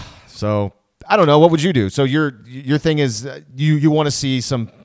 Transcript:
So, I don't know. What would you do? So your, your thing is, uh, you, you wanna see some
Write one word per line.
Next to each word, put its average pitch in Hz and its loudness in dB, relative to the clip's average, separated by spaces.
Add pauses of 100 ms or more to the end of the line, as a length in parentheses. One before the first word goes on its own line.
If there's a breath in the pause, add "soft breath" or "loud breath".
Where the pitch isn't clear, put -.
(260 loud breath)
So, 104 -4 (340)
I 214 2
don't 180 4
know. 147 4
What 165 6
would 160 0
you 180 0
do? 101 0
So 139 -2
your, 135 -2
your 131 -4
thing 156 -2
is, 123 -4
uh, 139 -16 (140)
you, 151 0
you 151 2
wanna 151 0
see 131 -2
some 117 -4 (140)